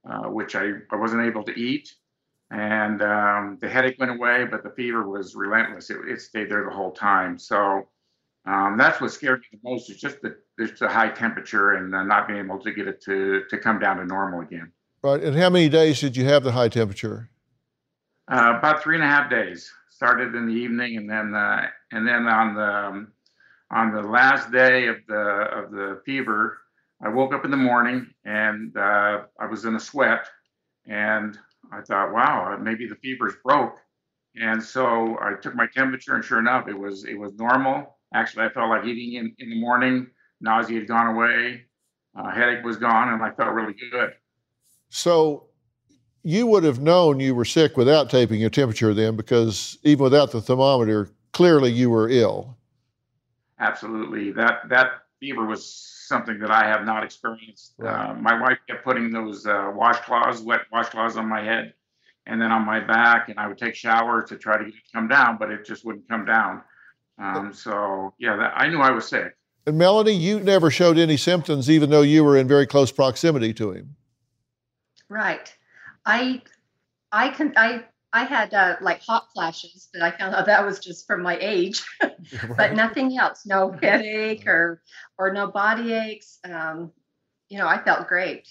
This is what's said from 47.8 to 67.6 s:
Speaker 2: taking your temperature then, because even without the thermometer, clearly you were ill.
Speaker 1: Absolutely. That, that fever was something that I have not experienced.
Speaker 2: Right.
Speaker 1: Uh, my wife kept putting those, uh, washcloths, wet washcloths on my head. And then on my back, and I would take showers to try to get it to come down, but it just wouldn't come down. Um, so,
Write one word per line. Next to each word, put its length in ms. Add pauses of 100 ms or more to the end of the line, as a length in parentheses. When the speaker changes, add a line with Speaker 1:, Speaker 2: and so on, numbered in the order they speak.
Speaker 2:
taking 280
your 120
temperature 420
then, 220
because 680
even 200
without 280
the 80
thermometer, 720 (220)
clearly 400
you 180
were 200
ill. 460 (1040)
Speaker 1:
Absolutely. 720
That, 380
that 200 (300)
fever 260
was 200
something 760
that 120
I 160
have 180
not 180
experienced. 760
Speaker 2:
Right. 320
Speaker 1:
Uh, 20
my 260
wife 200 (100)
kept 140
putting 280
those, 360
uh, 240
washcloths, 720
wet 180 (100)
washcloths 440
on 120
my 140
head. 320 (540)
And 120
then 120
on 160
my 140
back, 480
and 100
I 80
would 100
take 160
showers 560
to 80
try 220
to 60
get 100
it 100
to 80
come 140
down, 320
but 100
it 160
just 200
wouldn't 220
come 180
down. 360 (580)
Um, 320
so, 680